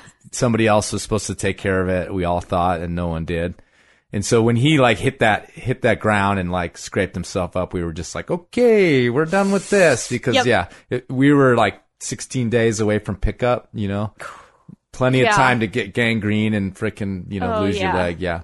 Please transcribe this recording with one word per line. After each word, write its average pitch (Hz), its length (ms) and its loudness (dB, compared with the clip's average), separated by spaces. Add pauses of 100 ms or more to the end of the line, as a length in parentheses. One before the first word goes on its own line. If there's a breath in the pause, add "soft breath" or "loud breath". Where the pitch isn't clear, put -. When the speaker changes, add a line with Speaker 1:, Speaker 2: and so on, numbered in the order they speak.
(320 loud breath)
Speaker 1:
somebody 113 340 0
else 104 260 2
was 104 100 -4
supposed - 260 -4
to 95 60 -6
take 95 240 -4
care 95 240 0
of 92 80 -2
it, 90 220 -2
we 92 120 -2
all 87 160 0
thought, 87 400 -2
and 85 140 -6
no 87 140 -4
one 82 180 -4
did. 87 280 -4 (580 soft breath)
And 101 120 -4
so 117 180 2
when 117 140 2
he, 147 220 4
like, 120 200 4
hit 131 200 -4
that, 107 320 0
hit - 320 -6
that 113 180 2
ground 101 380 2
and, 87 120 -4
like, 90 280 -4
scraped - 360 -4
himself 90 420 -6
up, 90 180 -4
we 90 100 -4
were 82 80 -6
just 85 220 -10
like, 85 160 -8
"Okay, 180 800 2
we're 147 160 0
done 196 240 0
with 196 180 -2
this." 165 400 4
Because, 123 280 0
Speaker 2:
Yep. 247 100 2
Speaker 1:
yeah, 101 220 2 (220 loud breath)
it, 123 200 -6
we 135 220 4
were, 135 240 6
like, 104 260 2 (180)
sixteen - 480 -6
days 113 320 2
away 104 200 2
from 101 160 -6
pickup, 123 580 -2
you 104 140 -4
know? 101 260 -4 (800 loud breath)
Plenty 127 280 2
of 120 60 4
Speaker 2:
Yeah. 110 100 2
Speaker 1:
time 127 240 4
to 113 60 0
get 101 260 -4
gangrene 107 640 0
and 98 200 -2
frickin', 98 560 -8
you 98 100 -6
know, 95 160 -4
Speaker 2:
Oh, 104 80 -2
Speaker 1:
lose 98 140 -2
your 185 120 -2
Speaker 2:
yeah. - 60 -2
Speaker 1:
leg. 87 240 -2
Yeah, 85 240 -4